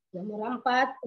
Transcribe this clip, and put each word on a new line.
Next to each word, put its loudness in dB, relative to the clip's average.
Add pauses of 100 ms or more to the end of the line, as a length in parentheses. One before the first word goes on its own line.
(100)
nomor -4
empat. 2